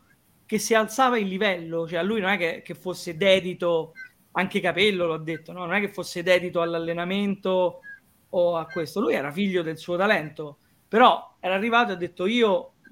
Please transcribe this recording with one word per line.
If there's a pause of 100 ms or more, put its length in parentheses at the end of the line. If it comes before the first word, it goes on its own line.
(460)
che
si
alzava
il
livello,
cioè
a
lui
non
è
che,
che
fosse
dedito, (380)
anche
Capello
l'ha
detto,
no?
Non
è
che
fosse
dedito
all'allenamento (500)
o
a
questo,
lui
era
figlio
del
suo
talento, (280)
però
era
arrivato
e
ha
detto:
"Io (200)